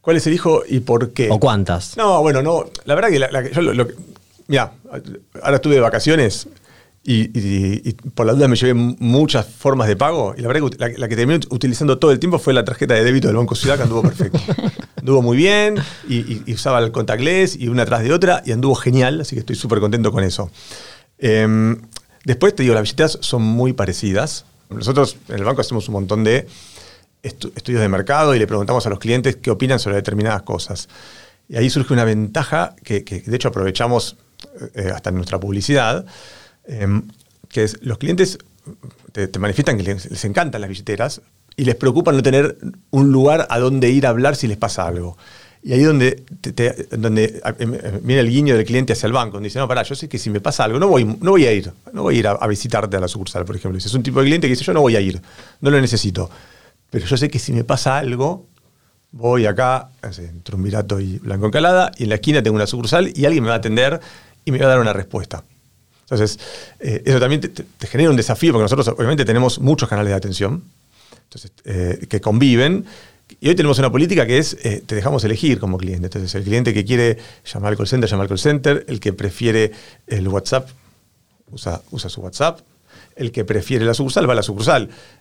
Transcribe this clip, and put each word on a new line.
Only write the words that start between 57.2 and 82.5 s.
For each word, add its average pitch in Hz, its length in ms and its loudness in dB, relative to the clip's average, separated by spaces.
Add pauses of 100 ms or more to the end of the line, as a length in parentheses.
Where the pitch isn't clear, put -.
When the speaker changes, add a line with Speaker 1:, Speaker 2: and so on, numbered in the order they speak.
Speaker 1:
que 131 100 -4
si - 120 -6
me 117 140 -2
pasa 131 320 0
algo, 143 480 -4 (640)
voy 120 360 2
acá, 127 420 0 (120)
no 92 120 -12
sé, 85 140 -16
en 85 160 -16
Triunvirato 98 580 -4
y 95 160 -6
Blanco 101 300 -4
Encalada, 175 500 2
y 123 60 -6
en 113 60 -2
la 110 60 2
esquina 147 260 2
tengo 107 140 2
una 104 120 0
sucursal 135 460 0
y 139 120 0
alguien 156 180 4
me 110 60 0
va 117 60 2
a - 20 -2
atender 123 420 0 (460)
y 143 80 0
me 127 60 0
va 135 80 4
a - 20 6
dar 131 100 6
una 113 140 2
respuesta". 95 500 -8 (600)
Entonces, 107 360 -2 (400)
eh, - 260 -6
eso 135 140 4
también 135 220 2
te, - 80 -8
te, - 140 -14
te - 240 -14
genera 151 220 2
un 143 60 6
desafío, 123 380 2
porque 113 100 4
nosotros 120 240 2
obviamente 127 380 0
tenemos 120 340 2
muchos 135 300 2
canales 104 220 0
de 98 40 0
atención, 101 480 -4 (640)
entonces, - 260 -20 (140)
eh, 90 440 -4
que 104 120 -2
conviven, 131 640 2 (540)
y 135 100 0
hoy 175 40 4
tenemos 151 240 2
una 131 140 2
política 156 340 2
que 120 140 2
es, 151 240 -4
eh, 107 200 -2
te - 120 -6
dejamos 107 280 -2
elegir 113 360 0
como 92 180 -2
cliente. 90 300 -6
Entonces, 92 260 -8
el 98 100 -6
cliente 113 300 0
que 104 100 0
quiere 117 360 0 (260)
llamar 104 280 -4
al 101 40 -2
call 104 100 -4
center, 120 220 0
llama 98 140 0
al 92 60 -4
call 95 100 -4
center, 143 480 0
el 113 120 -8
que 98 140 -4
prefiere 107 580 0 (360)
el 98 200 -2
WhatsApp, 101 420 -2 (840)
usa, 87 400 -8
usa - 180 -10
su - 120 -14
WhatsApp, 143 400 -4 (540)